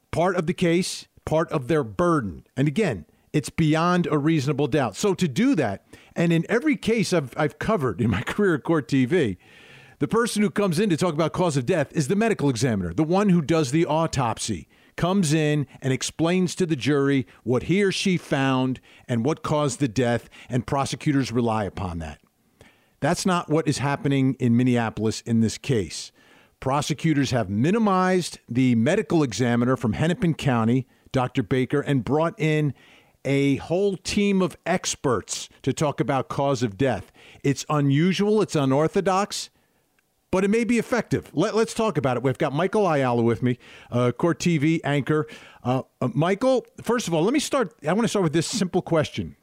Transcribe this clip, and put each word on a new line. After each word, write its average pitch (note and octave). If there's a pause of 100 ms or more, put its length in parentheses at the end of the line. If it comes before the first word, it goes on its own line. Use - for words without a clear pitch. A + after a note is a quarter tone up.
(120)
part F3
of F3
the F3+
case, F3 (180)
part D#3+
of C3
their D#3
burden. A2+ (100)
And C3+
again, C#3+ (300)
it's D3+
beyond E3
a D3+
reasonable D3
doubt. C3
So G#3
to F3+
do A3
that, G#2+ (320)
and E3+
in E3
every C4
case A3
I've, D#3
I've D3+
covered C3
in A#2
my G#2+
<laughs> -
career G3
at C3
Court D#3+
T C3+
V, A#2+ (600)
the D3
person A3
who G3+
comes F#3+
in G#3+
to D#3+
talk F3
about D3+
cause E3
of C3
death D3+
is C#3+
the F#3+
medical G3+
examiner, G#2
the D3+
one F#3+
who F3
does D#3
the E3
autopsy, B2+ (300)
comes F3
in D3+ (120)
and C3
explains E3+
to F#3
the D#3+
jury C#3 (200)
what A#2+
he G3
or F#3+
she F#3
found C3 (260)
and A#2
what D3+
caused D3
the D3
death, A#2+ (200)
and C3+
prosecutors C#3
rely A2+
upon F2+
that. D2+ (800)
That's D#3+
not F3
what D3+
is D3+
happening C#3
in A#2
Minneapolis A#2
in A#2
this A2
case. - (480)
Prosecutors C#3+
have A#2
minimized F#3
the B2+
medical D#3
examiner A#2+
from A2+
Hennepin D#3+
County, A#2+ (240)
Doctor B2+
Baker, C3
and C3+
brought D#3
in D3+ (500)
a C#3
whole F#3+
team G3+
of F3 (100)
experts - (140)
to C3+
talk D3
about C3
cause C#3
of G2
death. A2+ (320)
It's C#3
unusual, D#3+
it's -
unorthodox, E3 (840)
but F#3+
it G3
may A3+
be A#3
effective. G#3
Let, F#3
let's A3
talk A3
about B2+
it. A#2
We've C3
got C#3
Michael F#3+
Ayala B2+
with A#2
me, B2 (320)
uh, B2
Court E3+
T F3
V D#3+
anchor. D3 (360)
Uh, B2+ (180)
uh, C3
Michael, G3 (160)
first A#3
of E3+
all, D#3+
let A3+
me D#4
start. B3+ (120)
I D#3
wanna G#3+
start G#3
with D#3+
this D#3+
simple F#3+
question, B2